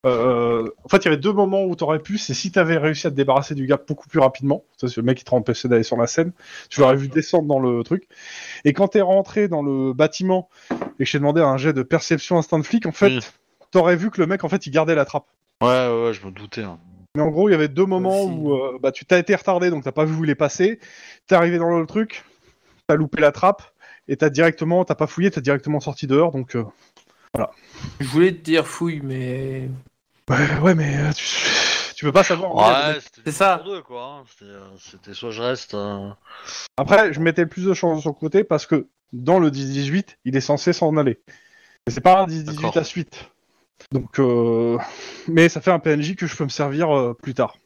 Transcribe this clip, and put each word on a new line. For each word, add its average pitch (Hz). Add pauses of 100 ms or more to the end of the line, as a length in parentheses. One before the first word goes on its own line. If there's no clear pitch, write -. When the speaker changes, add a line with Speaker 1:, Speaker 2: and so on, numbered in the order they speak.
Speaker 1:
euh, 120 (140)
en -
fait, 196
il -
y -
avait 151
deux 190
moments 196
où 180
t'aurais 156
pu. 190
C'est 139
si 175
t'avais 165
réussi 151
à -
te 139
débarrasser 139
du 135
gars 139
beaucoup -
plus 160
rapidement. 135 (140)
Ça, 127
c'est 120
le 113
mec 127
qui -
te 127
empêchait 117
d'aller 117
sur 117
la 117
scène. 170 (380)
Tu -
l'aurais 131
vu 139
descendre 156
dans 139
le 120
truc. 180 (560)
Et 147
quand 196
t'es 208
rentré 190
dans 156
le 135
bâtiment 180 (220)
et - (240)
que 135
je -
t'ai 147
demandé 147
un 135
jet 147
de 131
perception 165
instinct 160
de 147
flic, 226
en 165
fait, 202
Speaker 2:
Oui. 131 (520)
Speaker 1:
t'aurais 175
vu 202
que 190
le 156
mec, 190
en 147
fait, 190
il 143
gardait 156
la 139
trappe. - (340)
Speaker 2:
Ouais, 117
ouais, 120
ouais, 113
je 98
me 95
doutais, 104
hein. 87 (360)
Speaker 1:
Mais 147
en 156
gros, 175
il 202
y 175
avait 151
deux 147
moments 190
Speaker 3:
Aussi. 185
Speaker 1:
où, 151
euh, 131
bah, 135
tu -
t'as 180
été 185
retardé, 180
donc 147
t'as -
pas 156
vu 156
où 160
il 151
est 143
passé. 185 (480)
T'es 190
arrivé 170
dans 170
le 165
truc, - (640)
t'as 151
loupé 156
la 147
trappe, 190 (460)
et 139
t'as 151
directement, 165
t'as 156
pas 151
fouillé, 185
t'as 190
directement 143
sorti 143
dehors, 151
donc, 131
euh, 117 (680)
voilà. - (480)
Speaker 3:
Je 139
voulais 170
te 160
dire 156
fouille, 165
mais 131 (580)
Speaker 1:
Ouais, 143
ouais, 185
mais, 147
euh, 147
tu, - (720)
tu -
peux 143
pas 180
savoir 175
où -
il 104
est, 110
le 123 (140)
Speaker 2:
Ouais, 151
Speaker 1:
mec. 147
Speaker 2:
c'était -
Speaker 3:
C'est 156
ça. 190
Speaker 2:
pour 196
deux, 175
quoi, 120
hein. 139
C'était, 101
euh, 98 (140)
c'était 98
soit 120
je 110
reste, 123
euh. 101 (680)
Speaker 1:
Après, 170
je 143
mettais 165
plus 180
de 190
chance 160
sur 156
le 143
côté 196
parce 156
que - (240)
dans 127
le 160
dix 135
dix-huit, 139
il 131
est 131
censé 147
s'en 156
aller. 135 (640)
Mais 120
c'est 127
pas 185
un 190
dix 160
dix-huit 151
Speaker 2:
D'accord. 120
Speaker 1:
à -
suite. - (600)
Donc, 127
euh, 117 (500)
mais 165
ça 160
fait 185
un 165
P 160
N 147
J 175
que 180
je -
peux 156
me 135
servir, 147
euh, 123
plus 131
tard. 123